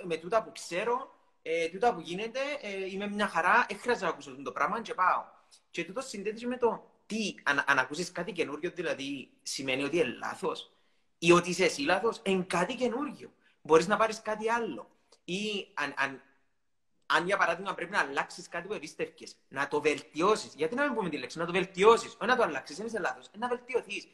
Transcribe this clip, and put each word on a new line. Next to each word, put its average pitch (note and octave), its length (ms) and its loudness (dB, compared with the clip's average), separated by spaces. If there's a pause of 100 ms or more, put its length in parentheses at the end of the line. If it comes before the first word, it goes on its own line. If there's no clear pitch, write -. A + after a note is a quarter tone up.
με E3 120 -2
τούτα F3+ 260 2
που - 100 -10
ξέρω, A#3 640 -2 (280)
ε, E3 260 -2
τούτα F#3+ 260 2
που E3+ 60 -8
γίνεται, G3+ 380 -6 (240)
ε, G3 280 -6
είμαι G3 180 -4
μια G3+ 200 0
χαρά, F#3+ 400 4
δεν G#3 100 -8
χρειάζεται A3 260 -2
να E3+ 60 0
ακούσω C#3 240 -8
τούτο C3 180 -10
πράγμα D#3+ 300 -2
και F3 120 -8
πάω. D#3+ 300 2 (460)
Και E3+ 140 -4
τούτο F#3+ 160 -8
συνδέεται G#3+ 380 -6
και A#3+ 80 -8
με B3 100 -2
το A#3 340 0 (160)
τι, G#3+ 360 -4
αν, C#3+ 240 2
αν C#3 120 4
ακούσεις D3 340 -2
κάτι E3+ 200 -6
καινούριο, D3+ 420 -4
δηλαδή, C#3 560 -6 (120)
σημαίνει C3+ 400 -2
ότι C#3+ 140 0
είναι B2 220 2
λάθος. - 540 -6 (460)
Ή E3+ 140 8
ότι F3 180 6
είσαι F3+ 140 2
εσύ D3+ 180 2
λάθος, F#3+ 400 2
εν F#3+ 240 2
κάτι F3+ 280 0
καινούριο. A#3+ 580 -4 (300)
Μπορείς D#3+ 240 6
να G#3 100 4
πάρεις G#3+ 260 0
κάτι G#3+ 280 -4
άλλο. A3 400 -4 (340)
Ή G3+ 500 -4
αν, C#3 220 -4
αν, C3+ 260 -2 (840)
αν, D#3 200 4
για G3 100 2
παράδειγμα, F3+ 380 0
πρέπει F3 180 -8
να G3+ 80 2
αλλάξεις D#3 480 -2
κάτι F3 180 -8
που G3+ 80 -6
εμπίστευκες, D#3 600 -10 (120)
να C#3 200 -4
το D3 120 0
βελτιώσεις. D3+ 720 2
Γιατί D#3+ 200 -2
να C#4 100 0
μην C#4 100 0
πούμε G#3 140 -2
τη D3 100 -4
λέξη, B2+ 200 -10
να E3+ 80 -2
το F3 60 -4
βελτιώσεις. F#3+ 640 6
Όχι F#3 120 -6
να B3 100 4
το A#3 60 4
αλλάξεις, D#3 340 -2
δεν G#3 100 -6
είσαι A3 120 -4
λάθος. C#3 280 -4
Ε, - 120 -20
να A#3+ 100 -2
βελτιωθείς. A#3+ 640 -4